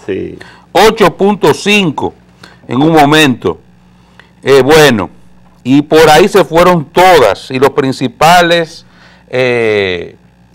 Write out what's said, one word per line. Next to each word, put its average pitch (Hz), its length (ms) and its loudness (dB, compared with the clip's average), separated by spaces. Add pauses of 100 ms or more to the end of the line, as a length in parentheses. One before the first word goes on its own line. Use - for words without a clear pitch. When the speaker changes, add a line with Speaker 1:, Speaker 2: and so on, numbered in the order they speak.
Speaker 1:
Sí. 92 320 -10 (360)
Speaker 2:
ocho 190 440 0
punto 196 380 0
cinco 185 580 -4 (540)
en 123 160 -6
un 165 100 0
momento. 143 640 0 (840)
Eh, 135 200 2
bueno, 135 460 2 (540)
y 135 180 0
por 156 300 2
ahí 175 160 4
se 190 180 0
fueron 170 400 0
todas, 160 640 0
y 131 80 -8
los 131 140 0
principales, 160 1120 -2 (420)
eh, 107 880 -4 (400)